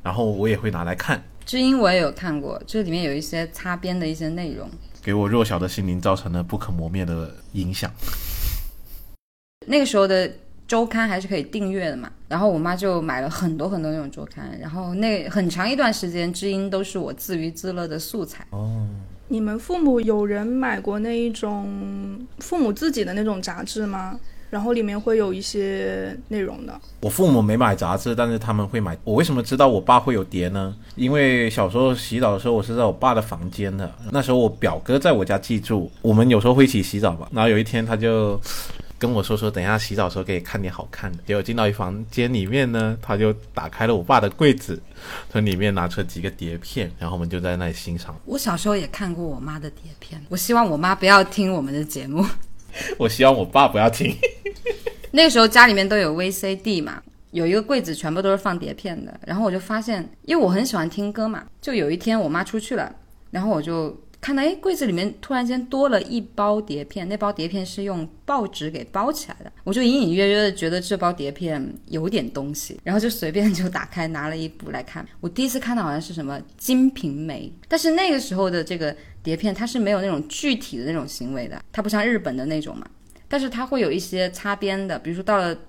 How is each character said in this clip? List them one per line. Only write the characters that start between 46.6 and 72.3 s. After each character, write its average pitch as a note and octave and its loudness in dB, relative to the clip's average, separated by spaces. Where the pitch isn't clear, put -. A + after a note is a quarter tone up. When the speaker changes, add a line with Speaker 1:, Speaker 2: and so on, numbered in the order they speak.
Speaker 1:
然 E2+ -4
后 F2+ -4
我 F2 -4
们 E2+ -2
就 F2 -2
在 F2 0
那 F2+ -2
里 E2 -2
欣 E2+ -6
赏。 D#2+ -10
Speaker 2:
我 - -4
小 G3 -2
时 G#3 -2
候 G#3 2
也 F#3 -2
看 F3+ -6
过 E3+ -6
我 C3+ -6
妈 D3 -8
的 D3+ -10
碟 - -18
片， D#3 -16
我 F#3 -4
希 A#3+ 0
望 A#3 6
我 D3+ 0
妈 F3+ 2
不 F#3 2
要 G3 10
听 F#3+ 0
我 F3 0
们 C#3 -4
的 D3+ -2
节 C3+ -8
目。 D3+ 0
Speaker 1:
<laughs> - -10
我 A#2 2
希 A#2 2
望 C3+ 10
我 G#2+ 4
爸 C#3 6
不 A2+ 2
要 A2 6
听。 - 2
<laughs> - -6
Speaker 2:
那 D4 6
个 D#4+ 10
时 A#3+ 4
候 A3+ 8
家 A#3+ 10
里 G#3 6
面 G3 4
都 G#3+ 4
有 F3 4
V F3+ 0
C G3 -2
D F#3+ 0
嘛， G#2 -8
有 E3 0
一 E3+ 4
个 G#3+ 4
柜 B3 2
子 E3 -4
全 D#3 -4
部 E3+ 0
都 F#3+ 4
是 G3 4
放 F#3+ -2
碟 D3 -6
片 E3+ -8
的， - -16
然 F#3 -2
后 A3 2
我 F#3 2
就 F#3 -2
发 G#3+ -4
现， G#3+ -4
因 E4 0
为 D4+ 6
我 F#3 6
很 G3 4
喜 A#3 -4
欢 E3 0
听 G3+ -4
歌 A3 -2
嘛， A3 -6
就 C#4+ -6
有 D#3+ 2
一 E3+ 0
天 A3 0
我 E3+ 0
妈 E3+ 0
出 A3 -4
去 A3+ -6
了， E3 -4
然 F#3 -4
后 G#3+ 2
我 D#3 2
就 E3 -4
看 C#4 -2
到， C4+ 2
哎， E4 2
柜 F#4 -2
子 C4+ -2
里 F#3+ 2
面 F3+ -2
突 C4 -4
然 B3 0
间 B3 -2
多 C4+ 2
了 G#3 4
一 A#3 -4
包 G#3 0
碟 D3 -6
片， F3 -8
那 G3+ -4
包 G3+ 0
碟 E3 -4
片 F#3 -4
是 G3 -8
用 F3 -4
报 C4 0
纸 D3+ -6
给 C3 -10
包 C4 -2
起 - -8
来 - -14
的， - -16
我 F#3 -4
就 B3 2
隐 B3+ 4
隐 F3 2
约 G3 4
约 G#3 4
的 G3+ 2
觉 E3 -4
得 F3 0
这 F#3 -2
包 F3 2
碟 C#3+ -6
片 D3+ -4
有 D#3+ -2
点 E3 0